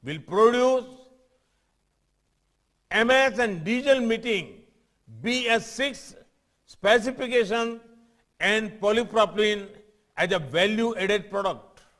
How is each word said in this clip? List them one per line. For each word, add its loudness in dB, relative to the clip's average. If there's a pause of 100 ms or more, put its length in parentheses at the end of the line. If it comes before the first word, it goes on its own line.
will -10
produce 2 (2000)
M 2
S 2
and -2
diesel 2
meeting -4 (600)
B -2
S 0
six -8 (520)
specification 0 (580)
and -2
polypropylene 0 (500)
as 0
a 0
value-added -2
product. -6 (180)